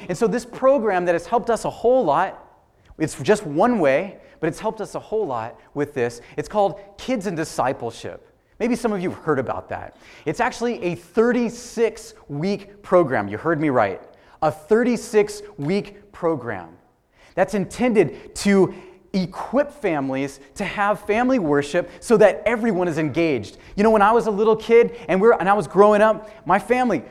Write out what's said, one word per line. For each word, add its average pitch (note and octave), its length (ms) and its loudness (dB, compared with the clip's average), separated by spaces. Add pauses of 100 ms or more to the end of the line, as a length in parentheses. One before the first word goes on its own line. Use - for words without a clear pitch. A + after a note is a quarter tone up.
And F3+ 80 -6
so A#3 100 2
this A3 200 -4
program A3 580 2
that F3 100 2
has E3+ 120 -4
helped A#3 240 0
us A3 160 -2
a D3 40 -2
whole B3 340 2
lot, E3 580 -2 (340)
it's - 240 -6
just G#3 240 2
one G3 360 0
way, D#3 380 0 (220)
but D#3 80 -4
it's D#3+ 120 -6
helped A3 200 -6
us F#3 140 -10
a C#3+ 60 -8
whole G#3+ 260 -4
lot A#2+ 340 -8 (140)
with C#3+ 180 -4
this. A#2+ 300 -4 (160)
It's D3 100 -8
called G3+ 320 0 (160)
Kids A#3+ 300 -6
in G3 80 -4
Discipleship. B2 920 -6 (340)
Maybe A#3 160 -2
some A3+ 160 -4
of F#3+ 100 -4
you F3+ 80 -4
have G2+ 80 -10
heard C#3+ 220 -2
about F#2 300 -8
that. - 260 -12 (280)
It's D#3+ 160 -4
actually A#3+ 420 -4
a F3 120 -4
thirty-six A#3 1200 -2 (140)
week E3+ 540 -6
program. B2+ 460 2
You G2 80 -8
heard D3+ 240 -2
me D#3 80 0
right. A2 320 0 (420)
A D#3 80 0
thirty-six G#3+ 920 0 (160)
week E3+ 540 -6
program A2 640 -6 (560)
that's F#3 200 0
intended G#3 800 -2
to G3 360 4 (400)
equip A3+ 580 -2
families C3+ 720 -4 (160)
to G3+ 80 -6
have G3+ 420 -2
family B3 320 0
worship D3+ 500 0 (120)
so A#3 160 4
that G3 300 6
everyone G#3 420 0
is D#3 100 -2
engaged. D3+ 600 -2 (180)
You G3+ 80 2
know, A3+ 60 6
when A3 120 4
I G3+ 80 6
was A3+ 160 2
a A3+ 40 0
little G#3+ 260 2
kid A3+ 400 4 (120)
and F#3 120 0
we're, A3+ 140 6
and F3 140 0
I G3 40 4
was G3+ 160 0
growing G#3 340 6
up, G#3+ 260 2 (160)
my F3+ 140 2
family, A#3 520 0